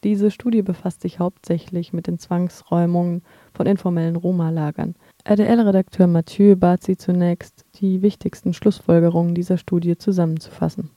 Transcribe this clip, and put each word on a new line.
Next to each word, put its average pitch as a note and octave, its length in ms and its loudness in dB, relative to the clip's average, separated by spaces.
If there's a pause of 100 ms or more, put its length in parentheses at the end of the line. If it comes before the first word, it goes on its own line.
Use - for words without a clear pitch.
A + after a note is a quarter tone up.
Diese G#3 260 2
Studie A3+ 320 -2
befasst F#3 380 -6
sich - 180 -10
hauptsächlich F3 720 -6
mit E3+ 140 -6
den E3+ 140 -6
Zwangsräumungen F3 1000 -2 (300)
von - 140 -4
informellen E3+ 480 -2
Roma-Lagern. E3 800 -4 (300)
R-D-L-Redakteur G#3 840 2
Mathieu F3+ 480 4
bat F3+ 300 2
sie F#3 120 -2
zunächst, F3 680 -2 (160)
die F#3+ 200 0
wichtigsten - 520 -4
Schlussfolgerungen E3+ 840 0
dieser F3 240 -2
Studie E3+ 400 -2
zusammenzufassen. E3 1000 -4